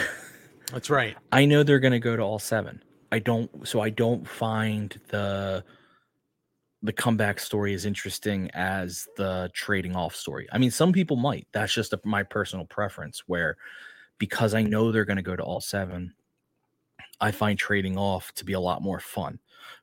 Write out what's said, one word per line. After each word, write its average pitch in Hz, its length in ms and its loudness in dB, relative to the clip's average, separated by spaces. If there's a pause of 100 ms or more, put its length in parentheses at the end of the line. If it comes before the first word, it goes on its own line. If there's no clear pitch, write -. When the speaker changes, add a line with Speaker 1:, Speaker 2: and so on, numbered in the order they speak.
(300)
Speaker 1:
<laughs> - 420 -16
Speaker 2:
That's 127 180 -8
right. 123 260 2 (160)
Speaker 1:
I 135 140 8
know 147 160 8
they're 143 180 8
gonna 127 200 6
go 117 160 2
to 113 80 0
all 104 160 0
seven. - 440 -2 (280)
I 113 80 2
don't, 113 480 0
so 113 140 0
I 107 100 0
don't 117 360 2
find 110 720 -2 (100)
the, 98 540 -2 (1200)
the 107 120 -2
comeback 107 460 2
story 104 360 -2
as 90 100 -6
interesting 98 720 -4
as 92 600 -4
the 92 380 -2
trading 90 420 -2
off 85 200 -2
story. - 360 -8
I 101 60 -2
mean, 127 140 4
some 170 200 4
people 170 260 4
might. 120 340 -2
That's 107 220 -2
just 110 200 0
a, 104 100 -6
my 101 200 0
personal 98 420 -4
preference, - 600 -8
where 85 300 -2 (600)
because 107 380 0
I 110 80 4
know 107 280 2
they're 110 140 2
gonna 98 160 0
go 92 140 -4
to 90 80 -6
all 98 180 -6
seven, 90 540 -6 (1040)
I 104 100 2
find 104 280 2
trading 95 380 0
off 98 380 -2
to - 100 -10
be 98 80 -4
a 92 80 0
lot 90 200 0
more 90 200 -4
fun - 380 -8 (440)